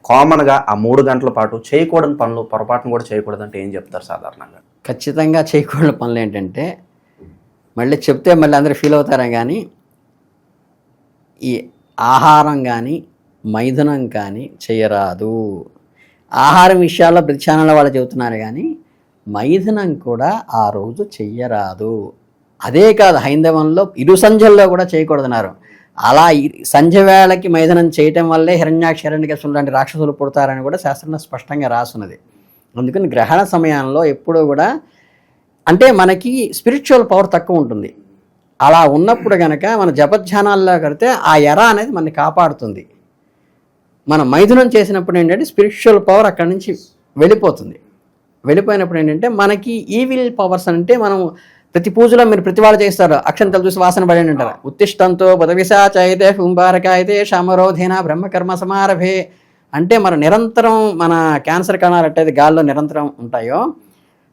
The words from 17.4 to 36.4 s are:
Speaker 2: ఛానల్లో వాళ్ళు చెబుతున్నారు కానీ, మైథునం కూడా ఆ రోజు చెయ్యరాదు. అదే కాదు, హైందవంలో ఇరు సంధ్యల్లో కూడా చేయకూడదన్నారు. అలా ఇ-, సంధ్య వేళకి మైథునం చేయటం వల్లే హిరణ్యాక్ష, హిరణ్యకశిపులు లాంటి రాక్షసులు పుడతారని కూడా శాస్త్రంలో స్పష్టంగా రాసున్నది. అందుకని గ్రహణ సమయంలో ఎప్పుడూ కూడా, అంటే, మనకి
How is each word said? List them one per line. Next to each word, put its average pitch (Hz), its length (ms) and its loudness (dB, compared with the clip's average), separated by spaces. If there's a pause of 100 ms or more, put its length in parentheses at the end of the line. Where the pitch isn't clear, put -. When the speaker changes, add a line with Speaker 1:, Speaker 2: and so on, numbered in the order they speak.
Speaker 2:
ఛానల్లో 156 240 4
వాళ్ళు 143 220 2
చెబుతున్నారు 127 380 -6
కానీ, 127 420 -10 (520)
మైథునం 180 680 -2
కూడా 131 480 -4 (120)
ఆ 107 160 0
రోజు 113 320 -10
చెయ్యరాదు. 107 1120 -8 (520)
అదే 170 280 4
కాదు, 196 240 4
హైందవంలో 156 840 0
ఇరు 147 160 4
సంధ్యల్లో 208 540 6
కూడా 180 260 -2
చేయకూడదన్నారు. 135 560 -2 (480)
అలా 151 320 4
ఇ-, 147 340 -2
సంధ్య 170 380 4
వేళకి 190 460 4
మైథునం 165 400 2 (120)
చేయటం 165 280 2
వల్లే 160 260 2
హిరణ్యాక్ష, 160 520 -2
హిరణ్యకశిపులు 151 460 -6
లాంటి 143 180 -4
రాక్షసులు 143 420 -4
పుడతారని 135 500 -4
కూడా 151 160 -6
శాస్త్రంలో 156 400 -8
స్పష్టంగా 143 500 -10
రాసున్నది. 117 500 -8 (580)
అందుకని 131 320 -4
గ్రహణ 123 340 0
సమయంలో 156 640 -2
ఎప్పుడూ 156 420 -2
కూడా, 170 340 -2 (880)
అంటే, 196 220 6
మనకి 196 600 0